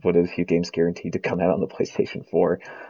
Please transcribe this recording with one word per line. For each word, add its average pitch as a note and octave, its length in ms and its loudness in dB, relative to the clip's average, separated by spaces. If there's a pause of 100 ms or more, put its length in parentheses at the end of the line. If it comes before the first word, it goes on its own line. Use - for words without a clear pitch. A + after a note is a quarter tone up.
one F2+ 140 2
of F2 100 6
the - 60 -8
few F2 140 -2
games F2 240 0
guaranteed E2+ 440 -2
to F#2 60 -4
come - 220 -2
out F2+ 100 4
on - 80 0
the - 80 0
PlayStation - 640 -4
four. F2 300 2 (300)